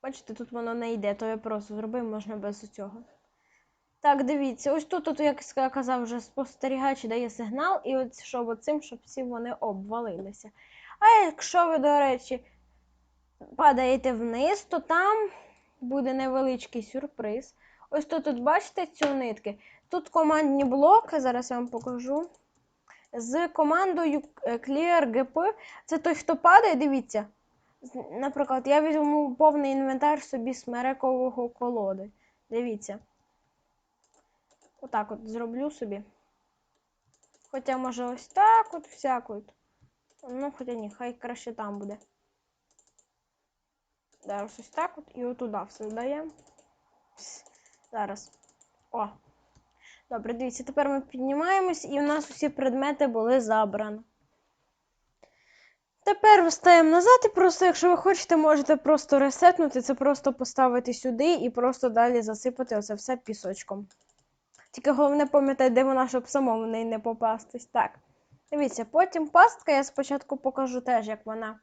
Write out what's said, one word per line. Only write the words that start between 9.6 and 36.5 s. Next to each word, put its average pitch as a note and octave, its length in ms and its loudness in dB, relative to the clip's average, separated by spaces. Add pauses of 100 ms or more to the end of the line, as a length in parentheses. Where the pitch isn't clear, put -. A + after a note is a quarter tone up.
обвалилися. G#3 920 -8 (480)
А G#4+ 260 8
якщо E4+ 420 0
ви, D#4+ 100 0
до D4 220 4
речі, B3+ 460 -2 (1080)
падаєте C4 580 4
вниз, A#3+ 500 -2
то E4+ 160 -4
там G4 500 0 (520)
буде C4 320 -4
невеличкий C4 680 -4
сюрприз. B3 720 -10 (340)
Ось D4+ 160 -2
тут, D#4+ 180 -6
тут, B3+ 160 -4
бачите, E4+ 460 -2
цю D4+ 280 -4
нитки? A3 460 -8 (300)
Тут E4 200 -6
командні D4+ 540 2
блоки, D4+ 560 4
зараз B3+ 320 -4
я B3 60 -6
вам B3 100 -6
покажу. B3 640 -8 (840)
З B3 340 -4
командою, D#4+ 760 0 (180)
е, A#3 120 -4
Clear C#4+ 580 0
G B3 120 0
P, E4+ 300 -2 (320)
це E4 120 -4
той, D#4 180 0
хто D#4+ 200 -2
падає, F#4 400 8
дивіться. B3+ 500 -2 (560)
З-, B3 300 -16
наприклад, C4 560 -4
я C#4+ 140 4
візьму D4 540 0
повний D4 360 4
інвентар C4+ 520 0
собі B3 300 -8
смерекового B3+ 960 -4
колоди. G#3 600 -6 (380)
Дивіться. A3 500 -8 (1800)
Отак G#3+ 300 -6
от A3 180 -14
зроблю A#3 420 -8
собі. G#3 320 -10 (1500)